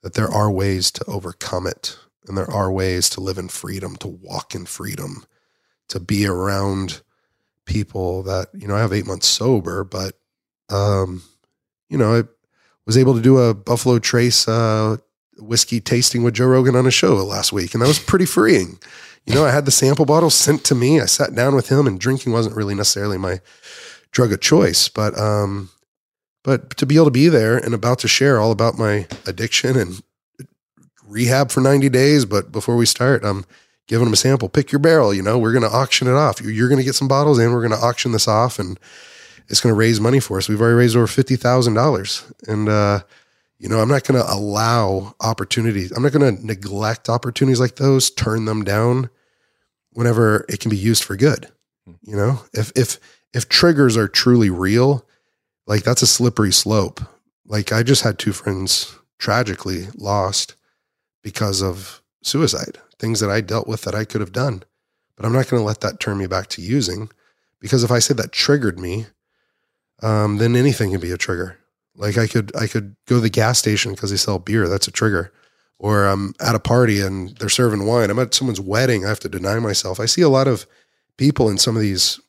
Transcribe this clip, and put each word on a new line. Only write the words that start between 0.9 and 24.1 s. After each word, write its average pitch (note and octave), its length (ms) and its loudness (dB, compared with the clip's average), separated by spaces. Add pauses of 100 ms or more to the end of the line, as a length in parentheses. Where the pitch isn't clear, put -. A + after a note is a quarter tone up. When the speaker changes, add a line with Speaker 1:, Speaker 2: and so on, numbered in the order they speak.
Speaker 1:
to - 140 -12
overcome F#2 600 -8
it, - 320 -10 (280)
and G2 120 -8
there F#2 120 -6
are F#2+ 220 -2
ways F#2 400 -2
to - 100 -10
live F#2+ 160 -8
in F2+ 100 -10
freedom, - 500 -12
to - 100 -14
walk F#2 480 -12
in F2+ 100 -12
freedom, - 580 -12 (640)
to G2 120 -10
be G2+ 260 -2
around F#2+ 760 -4 (640)
people F#2+ 600 -6
that, F#2+ 300 -6
you G3 140 -16
know, G2+ 80 -4
I G#2+ 60 0
have G#2+ 100 -2
eight G2 140 -2
months F#2 220 -4
sober, G2 580 -2
but, F#2+ 340 -10 (500)
um, G2 540 0 (680)
you - 80 -2
know, A#2 200 4
I A#2 60 2 (600)
was A2 120 2
able C3 160 6
to A2+ 80 0
do C3 160 6
a A#2+ 160 4
Buffalo A#2+ 460 0
Trace, A#2+ 480 0
uh, A2 500 0 (400)
whiskey A2 420 -4
tasting A#2+ 440 0
with A#2+ 100 2
Joe B2 140 2
Rogan B2+ 280 4
on B2+ 120 4
a B2+ 40 4
show D#3+ 240 2
last G2 380 -4
week, F2+ 200 -4
and A2 80 0
that B2+ 60 4
was D3+ 120 2
pretty F#3 260 2
freeing. D#3 540 2 (460)
You A2+ 80 -2
know, D3 120 4
I B2+ 60 4
had C#3+ 140 2
the C#3 60 0
sample C#3 340 2
bottle D#3 240 4
sent - 360 0
to C#3+ 100 2
me. C3+ 240 2
I G#2+ 60 -2
sat - 300 -2
down C3 200 2
with B2 140 0
him, C#3 180 4
and F#2+ 120 -2
drinking B2 340 -2
wasn't A2 240 -2
really G2+ 180 -4
necessarily G2+ 420 -2
my F#2 220 -4 (720)